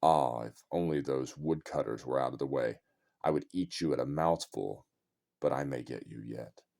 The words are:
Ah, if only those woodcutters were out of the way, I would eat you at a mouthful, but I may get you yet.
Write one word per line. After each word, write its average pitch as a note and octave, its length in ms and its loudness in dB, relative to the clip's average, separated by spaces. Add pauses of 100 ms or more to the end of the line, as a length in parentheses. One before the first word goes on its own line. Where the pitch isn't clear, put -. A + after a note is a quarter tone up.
Ah, C#2 400 4
if A#1 280 -10
only E2 300 2
those C2+ 380 -2
woodcutters D2 640 -2
were B1+ 160 0
out B1+ 140 0
of B1 40 -10
the C#2 80 -2
way, B1 340 0 (440)
I D#2 60 4
would D2+ 220 2
eat F2+ 280 -4
you D#2+ 140 2
at B1 60 0
a B1+ 60 0
mouthful, C#2+ 800 0 (540)
but D2 120 2
I C2+ 120 -2
may C2+ 180 -4
get A1+ 240 -10
you A1 140 -14
yet. A1+ 400 -12 (200)